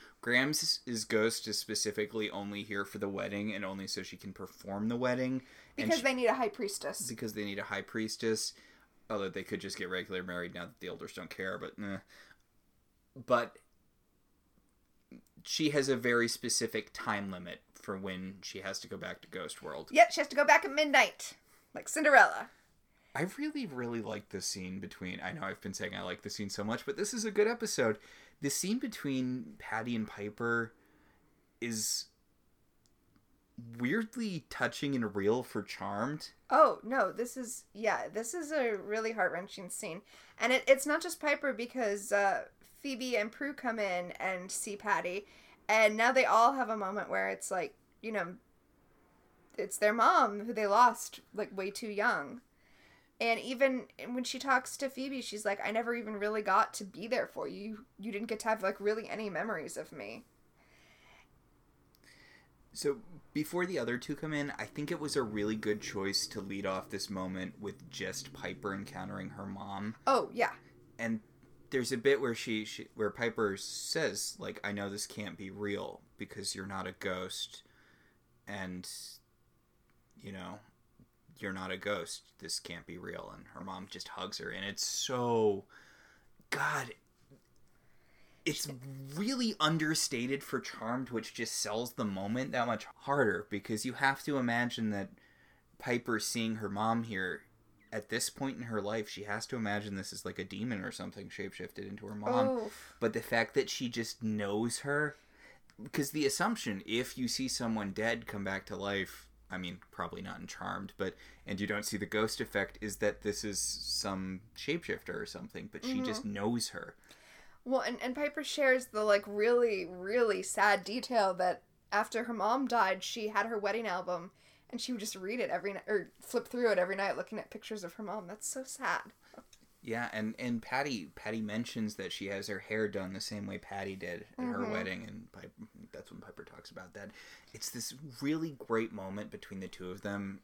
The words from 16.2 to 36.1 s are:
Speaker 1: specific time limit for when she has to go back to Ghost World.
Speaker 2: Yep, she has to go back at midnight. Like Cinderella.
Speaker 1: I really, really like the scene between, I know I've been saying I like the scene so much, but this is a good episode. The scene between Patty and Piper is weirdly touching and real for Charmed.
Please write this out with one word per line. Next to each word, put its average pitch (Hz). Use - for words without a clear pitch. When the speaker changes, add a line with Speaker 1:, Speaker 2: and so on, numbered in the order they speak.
Speaker 1:
specific 113
time 101
limit 90
for 101
when 95
she -
has 98
to -
go 98
back -
to -
Ghost 85
World. 78
Speaker 2:
Yep, 339
she -
has 285
to 247
go 285
back 302
at 269
midnight. 277
Like -
Cinderella. 254
Speaker 1:
I 156
really, 294
really 120
like 101
the 95
scene 92
between, 92
I 92
know 82
I've 95
been 98
saying 95
I 95
like 92
the 101
scene 101
so 104
much, 113
but 139
this 202
is 220
a 220
good 208
episode. 208
The 139
scene 208
between 127
Patty 117
and 110
Piper 113
is 113
weirdly 202
touching 135
and 107
real 107
for 110
Charmed. 104